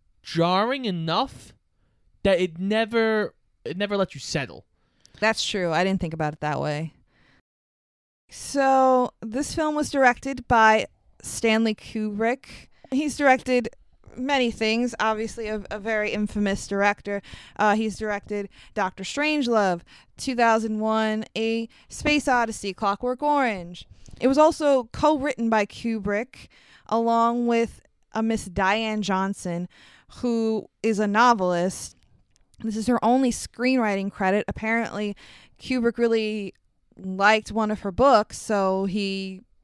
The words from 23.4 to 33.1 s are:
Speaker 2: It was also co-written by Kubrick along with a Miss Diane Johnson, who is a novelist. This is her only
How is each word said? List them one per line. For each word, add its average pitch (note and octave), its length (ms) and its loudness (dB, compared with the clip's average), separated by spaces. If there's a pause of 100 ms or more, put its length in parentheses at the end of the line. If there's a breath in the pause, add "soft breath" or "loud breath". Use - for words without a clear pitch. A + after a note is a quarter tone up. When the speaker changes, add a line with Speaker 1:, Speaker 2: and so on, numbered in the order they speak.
Speaker 2:
It - 80 2
was C4 100 2
also D4 560 4
co-written C#4+ 560 0
by A3 160 2
Kubrick G#3+ 840 -6 (400 soft breath)
along A#3 600 2
with A#3 340 0 (320)
a A3 100 -2
Miss A3+ 220 0
Diane G#3 560 -2
Johnson, F#3 680 -4 (500 soft breath)
who A3+ 500 -2 (140)
is G#3+ 180 0
a G#3+ 80 0
novelist. F#3+ 880 2 (680)
This G#3+ 140 -6
is A3 100 -6
her A#3+ 160 2
only B3 280 4